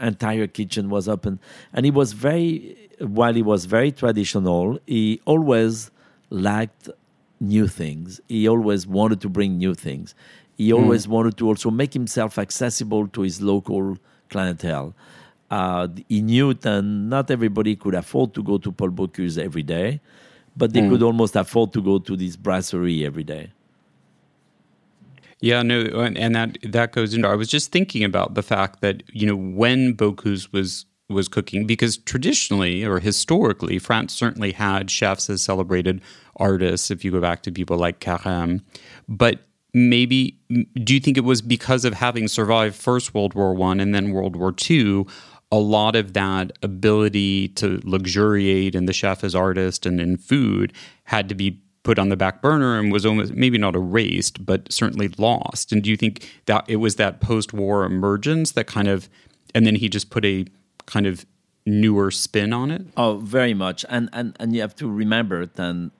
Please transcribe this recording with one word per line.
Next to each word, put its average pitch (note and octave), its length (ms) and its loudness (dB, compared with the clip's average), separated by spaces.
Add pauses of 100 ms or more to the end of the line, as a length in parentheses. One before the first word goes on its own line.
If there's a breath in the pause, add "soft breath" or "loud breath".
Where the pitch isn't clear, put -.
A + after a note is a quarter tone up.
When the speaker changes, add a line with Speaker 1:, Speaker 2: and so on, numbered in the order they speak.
Speaker 1:
entire A2 460 -2
kitchen G2 440 -6
was G2+ 180 -2
open. G2 300 -4 (340 loud breath)
And B2+ 120 -2
he C#3+ 60 4
was C#3 220 2
very, D#3+ 640 -2 (240)
while A#2 340 2
he A#2 80 2
was G#2 220 2
very A2+ 280 2
traditional, G2+ 960 0
he A2 380 0
always A2+ 640 2 (400 soft breath)
liked G#2 580 -4 (520)
new G#2 260 2
things. E2+ 600 -8
He A2 200 0
always G#2 380 2
wanted G2+ 360 0
to G#2 60 -6
bring F#2+ 300 -2
new F#2 160 0
things. D2+ 400 -10 (440 loud breath)
He A2 120 2
Speaker 2:
Hmm. A#2 120 6
Speaker 1:
always G#2+ 260 4
wanted A2+ 300 0
to A#2 100 0
also A2 220 0
make C3 240 -2
himself A2+ 440 -4
accessible G#2+ 680 -2
to G2 140 -6
his F#2 180 -4
local G2 560 -2 (320 soft breath)
clientele. F2 680 -4 (560 loud breath)
Uh, F#2 380 -2 (200)
he G#2+ 120 0
knew B2 340 2
that G2+ 280 0
not G#2+ 480 -2
everybody G#2+ 440 0
could G2 200 -4
afford A#2+ 400 -2
to G#2+ 80 -6
go G2 160 0
to F#2+ 120 -6
Paul F#2 200 -2
Bocuse F2+ 480 -6
every E2 260 -6
day, F2+ 360 -4 (560 soft breath)
but A2+ 160 0
they A#2 100 4
Speaker 2:
Hmm. G2+ 80 4
Speaker 1:
could F#2+ 120 4
almost A#2 320 2
afford G#2+ 380 2
to G#2+ 100 -2
go G2 160 2
to F#2+ 180 -6
this F2+ 200 -6
brasserie F2+ 680 -2
every D2 200 -8
day. D2 260 -12 (1900 soft breath)
Speaker 2:
Yeah, A#2+ 220 2
no, A#2+ 180 2
and, A2+ 380 -2
and A#2 160 0
that, A2+ 280 -2
that A2+ 300 0
goes A2 220 -2
into, A2+ 120 2
I G2+ 80 4
was G#2+ 140 -2
just - 240 -2
thinking F3+ 320 0
about G2 300 0
the G#2 80 -2
fact G2 400 -2
that, G2+ 200 -2 (100)
you G#2 140 -2
know, G2+ 100 2
when A#2 580 2
Bocuse G#2 580 -2
was, F#2+ 320 -4 (240)
was G2 200 -2
cooking, G#2 380 -2
because A2+ 300 0
traditionally G2+ 880 0
or F#2+ 160 0
historically, G2+ 800 0
France - 340 -2
certainly A2+ 400 -2
had G2 380 0
chefs G2 400 0
as F#2+ 120 -2
celebrated F#2 600 0 (340 loud breath)
artists, F#2 540 0
if G2 140 -6
you G2 60 0
go F2+ 100 0
back E2+ 240 0
to F#2 80 -6
people F2 260 -2
like F2 220 -2
Carême. F2 600 -2 (480 loud breath)
But A2+ 320 2 (320)
maybe, B2 640 4 (140)
m-, A#2+ 160 0 (180)
do A#2 80 2
you C#3 80 4
think C3+ 160 2
it B2 80 2
was B2+ 160 4
because A#2 460 0
of A2 80 0
having A#2 340 -2
survived A2 480 2
first - 380 -2
World G2+ 200 0
War F#2+ 200 2
One F#2 260 2
and G2+ 140 2
then G2+ 180 0
World F#2+ 240 -2
War F#2 160 0
Two, G2+ 540 2 (440 loud breath)
a A2 80 4
lot G#2+ 380 4
of G2 160 0
that F#2+ 400 0 (100)
ability G2+ 840 2
to F#2+ 340 -2
luxuriate F#2+ 920 2
in F#2 120 0
the F#2+ 60 0
chef F#2+ 320 -2
as F2+ 100 -4
artist F#2 520 0
and F2+ 140 0
in F2+ 180 0
food G2+ 540 0 (320 loud breath)
had G#2 260 -2
to G2+ 40 -4
be F#2+ 240 -2 (240)
put A#2 160 2
on G2 120 2
the F#2+ 60 2
back F#2+ 260 -2
burner C3+ 360 2
and G#2 140 2
was G2+ 140 2
almost, G#2+ 260 0
maybe B2 260 2
not G2 160 2
erased, F#2 680 0
but F#2+ 260 -2
certainly G2+ 460 -2
lost? - 560 -2
And G#2 100 2
do G2+ 80 -4
you A2 60 2
think G#2+ 340 -4 (140 loud breath)
that G#2+ 240 2
it A2+ 80 0
was G#2+ 200 0
that G2 260 0
post-war G2+ 640 0
emergence G2+ 680 0
that A2+ 140 -2
kind G2+ 200 -2
of, G2 220 0 (460 soft breath)
and A2+ 120 6
then G#2+ 100 4
he G#2 120 0
just G2+ 220 -4
put A2 160 -2
a F#2+ 180 0 (400)
kind G#2 220 0
of F2+ 180 -4 (400)
newer G#2 460 2
spin G#2 420 -2
on B2+ 180 -2
it? F3 120 -6 (160)
Speaker 1:
Oh, A2+ 180 2
very A2+ 380 0
much. F#2 340 -4
And, A#2+ 240 -4
and, A#2+ 260 -8
and A2+ 160 -2
you A#2 60 0
have G#2+ 160 -6
to D3 120 -8
remember G#2+ 580 -2
that F2 540 -6